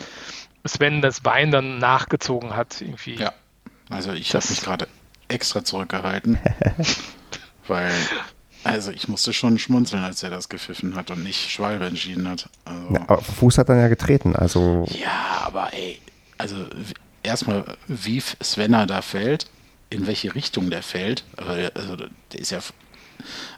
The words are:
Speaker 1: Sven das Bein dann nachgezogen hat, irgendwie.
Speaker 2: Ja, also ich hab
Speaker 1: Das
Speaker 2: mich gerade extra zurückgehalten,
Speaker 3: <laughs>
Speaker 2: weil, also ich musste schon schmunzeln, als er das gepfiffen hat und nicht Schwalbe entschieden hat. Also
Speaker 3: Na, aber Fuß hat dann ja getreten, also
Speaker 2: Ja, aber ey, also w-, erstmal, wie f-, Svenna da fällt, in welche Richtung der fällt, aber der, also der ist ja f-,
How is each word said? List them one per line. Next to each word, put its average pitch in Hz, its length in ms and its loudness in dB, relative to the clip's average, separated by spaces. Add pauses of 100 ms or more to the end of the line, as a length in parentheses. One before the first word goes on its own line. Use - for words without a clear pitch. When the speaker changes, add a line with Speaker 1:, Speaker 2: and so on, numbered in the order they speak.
(680)
Speaker 1:
Sven 147 360 2
das 135 180 2
Bein 131 300 4
dann 135 280 6
nachgezogen 123 800 2
hat, - 240 -4
irgendwie. 123 360 -10
Speaker 2:
Ja, 107 160 -2 (580)
also 95 220 -6
ich - 220 -2
hab 107 60 4
Speaker 1:
Das - 100 -2
Speaker 2:
mich - 120 -2
gerade - 260 -4 (400)
extra - 360 -2
zurückgehalten, 95 720 0 (600)
Speaker 3:
<laughs> - 680 -16
Speaker 2:
weil, 90 240 0 (720)
also 214 260 -2
ich - 180 -8
musste 107 260 -2
schon 117 240 4
schmunzeln, 120 440 2
als 92 200 -6
er 92 80 -6
das 92 180 -8
gepfiffen 92 480 -8
hat 90 140 -8
und 87 120 -6
nicht - 280 -4
Schwalbe 101 340 -2
entschieden 90 420 -4
hat. 90 220 -8 (160)
Also 87 240 -12
Speaker 3:
Na, - 140 2
aber - 180 2
Fuß - 380 6
hat 127 100 6
dann 123 100 8
ja 120 100 8
getreten, 117 460 4
also 87 540 4
Speaker 2:
Ja, - 560 -2
aber - 300 -4
ey, 92 260 -10 (380)
also 101 180 -6
w-, - 380 -10 (280)
erstmal, 107 420 0 (220)
wie 113 320 -2
f-, - 240 -6
Svenna 107 440 4
da 95 160 -2
fällt, 117 440 -2 (440)
in 101 160 -4
welche 104 280 -4
Richtung 95 360 -2
der 82 120 -4
fällt, 98 420 -4 (120)
aber 87 200 -6
der, 87 200 -4
also 92 200 -8
der - 440 -16
ist - 100 -6
ja 90 80 -4
f-, - 140 -10 (840)